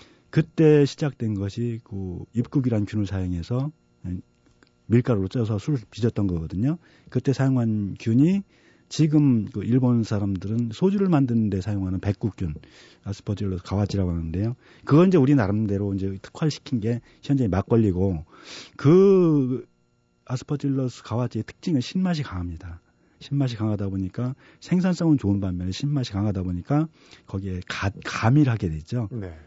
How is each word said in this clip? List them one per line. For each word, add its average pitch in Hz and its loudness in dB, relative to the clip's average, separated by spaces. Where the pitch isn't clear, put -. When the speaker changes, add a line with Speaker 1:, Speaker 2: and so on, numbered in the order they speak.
Speaker 1:
그때 151 4
시작된 120 -4
것이 113 -4
그 95 -8
입국이란 117 0
균을 107 -2
사용해서 95 -4
밀가루로 110 2
쪄서 110 -2
술을 147 -2
빚었던 107 0
거거든요. 90 -2
그때 131 0
사용한 117 0
균이 156 2
지금 147 2
그 98 -6
일본 120 2
사람들은 101 -2
소주를 196 2
만드는 120 2
데 95 -2
사용하는 95 -4
백국균, 98 -4
아스퍼질러스 98 -6
가와찌라고 95 0
하는데요. 85 -4
그건 170 6
이제 185 4
우리 143 4
나름대로 101 0
이제 95 -4
특화시킨 - -4
게 117 -2
현재 135 2
막걸리고, 95 2
그 160 4
아스퍼질러스 135 -4
가와찌의 113 -4
특징은 - -2
신맛이 180 -2
강합니다. 87 -10
신맛이 135 -2
강하다 104 -2
보니까 95 -6
생산성은 170 2
좋은 101 2
반면에 92 -4
신맛이 139 -4
강하다 98 -2
보니까 92 -2
거기에 95 -6
가-, - -4
가미를 135 2
하게 104 -2
되죠. 95 -6
Speaker 2:
네. 95 -10